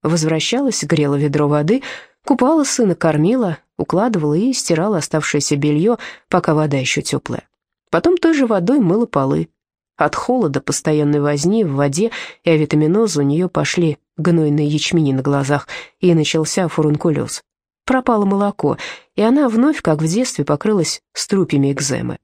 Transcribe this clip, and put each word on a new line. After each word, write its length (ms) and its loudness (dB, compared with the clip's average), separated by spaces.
Возвращалась, 800 -2
грела 320 0
ведро 320 0
воды, 340 0
купала 400 2
сына, 300 0
кормила, 640 0
укладывала 600 0
и 180 0
стирала 440 -2
оставшееся 580 -2
бельё, 420 2
пока 240 0
вода 240 0
ещё 240 -2
тёплая. 460 -8
Потом 280 2
той 180 2
же 100 2
водой 360 2
мыла 260 2
полы. 420 -2
От 180 0
холода, 460 -2
постоянной 600 0
возни 420 0
в 100 -2
воде 380 0
и 80 2
авитаминоза 680 2
у 20 2
неё 260 0
пошли 480 -2
гнойные 500 2
ячмени 440 0
на 120 -2
глазах, 440 -2
и 120 4
начался 540 0
фурункулёз. 760 -2
Пропало 420 0
молоко, 520 0
и 80 0
она 260 2
вновь, 320 2
как 220 0
в 40 0
детстве, 380 -2
покрылась 560 -2
струпьями 580 0
экземы. 520 -4